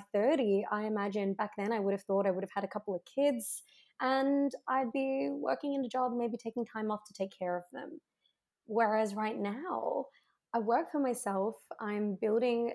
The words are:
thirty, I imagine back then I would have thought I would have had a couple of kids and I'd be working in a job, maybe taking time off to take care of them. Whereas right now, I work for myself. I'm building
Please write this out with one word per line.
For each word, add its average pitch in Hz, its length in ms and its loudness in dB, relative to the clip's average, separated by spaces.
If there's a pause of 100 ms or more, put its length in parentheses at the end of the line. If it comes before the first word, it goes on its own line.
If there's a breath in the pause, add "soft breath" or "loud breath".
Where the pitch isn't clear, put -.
(120)
thirty, 214 580 4
I 208 140 -2
imagine 202 500 -2
back 208 220 -4
then 208 160 -2
I 220 80 0
would 196 120 2
have 196 120 -2
thought 196 220 2
I 196 40 2
would 185 140 0
have 196 100 -12
had 196 100 -2
a 196 40 -4
couple 202 260 -4
of 175 100 -4
kids 269 580 0 (380 soft breath)
and 269 520 2 (160)
I'd 262 240 0
be 269 400 0
working 277 400 -2
in 277 120 0
a 247 40 -4
job, 254 260 0
maybe 240 220 -2
taking 226 300 -4
time 220 240 -4
off 208 160 -4
to - 80 -20
take 190 220 -4
care 180 200 -2
of 175 160 -6
them. - 260 -10 (680)
Whereas 220 480 2
right 214 240 -2
now, 254 680 -2 (460 soft breath)
I 233 60 2
work 233 320 2
for 302 100 0
myself. 220 560 0 (240)
I'm 208 360 -2
building 233 580 2